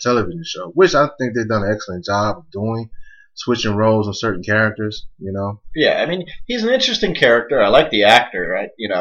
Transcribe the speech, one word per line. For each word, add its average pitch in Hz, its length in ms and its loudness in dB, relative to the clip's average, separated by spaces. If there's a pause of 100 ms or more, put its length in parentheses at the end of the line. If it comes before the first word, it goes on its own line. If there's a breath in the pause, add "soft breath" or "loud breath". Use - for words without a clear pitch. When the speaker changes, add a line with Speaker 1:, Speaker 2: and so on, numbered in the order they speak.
Speaker 1:
television 120 420 -2
show, 90 300 -12
which 165 220 4
I 143 120 4 (120)
think 123 160 -4
they've 113 120 -2
done 107 160 0
an 101 100 0
excellent 90 320 -8
job 101 340 0
of - 120 -20
doing, 113 380 -6 (460 soft breath)
switching 113 400 -2
roles 107 320 2
on 98 60 -4
certain 95 300 -4
characters, 107 600 -2 (140)
you 95 120 -8
know. 101 300 -6 (140)
Speaker 2:
Yeah, 147 260 2
I - 40 0
mean, 180 200 -4 (220 loud breath)
he's 240 160 -2
an 240 100 2
interesting 247 420 0
character. 120 460 2
I 101 80 4
like 151 220 4
the 104 140 2
actor, 104 420 4
right? 95 300 -4
You 107 120 -6
know, 95 120 -2